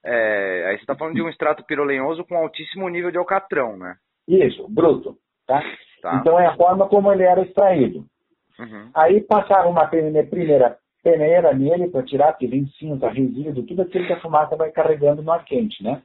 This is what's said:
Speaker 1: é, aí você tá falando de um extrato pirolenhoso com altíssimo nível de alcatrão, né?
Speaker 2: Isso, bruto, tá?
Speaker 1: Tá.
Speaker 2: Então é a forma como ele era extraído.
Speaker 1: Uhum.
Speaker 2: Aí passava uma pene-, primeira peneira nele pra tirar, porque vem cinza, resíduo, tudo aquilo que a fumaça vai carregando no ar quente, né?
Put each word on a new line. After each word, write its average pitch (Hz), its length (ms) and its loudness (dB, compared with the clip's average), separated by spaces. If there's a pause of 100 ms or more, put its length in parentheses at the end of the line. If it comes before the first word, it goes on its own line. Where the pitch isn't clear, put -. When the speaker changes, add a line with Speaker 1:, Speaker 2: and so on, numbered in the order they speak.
Speaker 1:
é, 98 640 -2
aí 104 100 -4
você - 60 -20
tá 139 100 -6
falando 160 180 -10
de - 80 -2
um 165 80 -6
extrato 151 360 -4
pirolenhoso 147 600 -4
com 175 100 -10
altíssimo 165 540 -6
nível 175 220 -6
de 175 80 -4
alcatrão, 175 580 -4
né? 90 160 -14 (340)
Speaker 2:
Isso, 165 400 2
bruto, 135 480 0 (300)
tá? 139 160 0 (400)
Speaker 1:
Tá. - 180 -4
Speaker 2:
Então 165 200 4
é 175 80 6
a 156 80 0
forma 185 340 4
como 202 220 4
ele 190 120 2
era 180 200 4
extraído. 180 600 0 (540)
Speaker 1:
Uhum. 110 380 -18
Speaker 2:
Aí 175 260 4
passava 196 480 2
uma 165 180 2
pene-, 151 380 0
primeira 147 520 2 (260)
peneira 165 500 4
nele 170 360 0
pra 143 140 -4
tirar, 143 280 2
porque 127 160 -8
vem 135 180 -4 (140)
cinza, 135 300 -6
resíduo, 127 560 -6
tudo 180 180 -6
aquilo 175 240 -4
que 180 60 -2
a 170 80 -6
fumaça 151 340 0
vai 156 160 -4
carregando 151 500 0
no 160 100 -4
ar 170 140 -2
quente, - 380 -6
né? - 220 -8